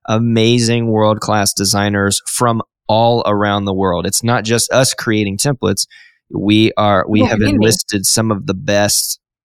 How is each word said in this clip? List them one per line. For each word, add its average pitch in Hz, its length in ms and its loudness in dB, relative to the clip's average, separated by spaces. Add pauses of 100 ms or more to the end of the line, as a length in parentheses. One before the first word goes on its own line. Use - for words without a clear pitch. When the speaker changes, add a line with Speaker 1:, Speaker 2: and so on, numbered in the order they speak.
Speaker 1:
amazing 117 800 2
world-class 107 680 0
designers 101 720 0
from 117 340 0 (260)
all 117 380 2
around 101 400 0
the 98 80 -2
world. 90 320 0
It's - 180 -4
not 117 200 0
just 113 280 -2
us 127 220 2
creating 104 440 -2
templates. 104 500 -2 (420)
We 107 480 2
are, 104 320 2
we 107 120 2
Speaker 2:
Yeah, 107 60 2
Speaker 1:
have 113 100 0
Speaker 2:
community. - 180 0
Speaker 1:
enlisted 104 500 0
some 110 240 0
of 101 160 -4
the 98 80 -4
best 101 640 -2 (280)